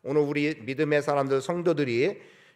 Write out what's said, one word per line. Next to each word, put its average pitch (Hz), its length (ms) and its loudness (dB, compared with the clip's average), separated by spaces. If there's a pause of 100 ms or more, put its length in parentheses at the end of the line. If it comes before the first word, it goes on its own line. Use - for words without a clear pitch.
오늘 147 180 2
우리 147 340 0 (100)
믿음의 147 360 0
사람들, 139 400 0
성도들이 160 800 0 (340)